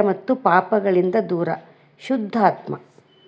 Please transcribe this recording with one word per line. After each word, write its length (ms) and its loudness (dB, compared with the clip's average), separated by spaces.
ಮತ್ತು 280 -2
ಪಾಪಗಳಿಂದ 800 2
ದೂರ. 200 -2
ಶುದ್ಧಾತ್ಮ. 800 -2